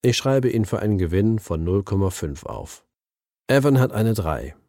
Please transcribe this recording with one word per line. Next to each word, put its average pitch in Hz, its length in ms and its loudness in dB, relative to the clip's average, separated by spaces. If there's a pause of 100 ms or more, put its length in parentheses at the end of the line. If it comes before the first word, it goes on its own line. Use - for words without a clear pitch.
Ich 123 160 2
schreibe 135 320 2
ihn 110 160 0
für 110 140 -4
einen 107 180 0
Gewinn 95 420 2
von 80 240 -6
null 95 200 0
Komma 98 260 0
fünf 76 360 -8
auf. - 400 -14 (600)
Evan 139 320 4
hat 127 120 2
eine 110 220 0
drei. 78 420 -4 (140)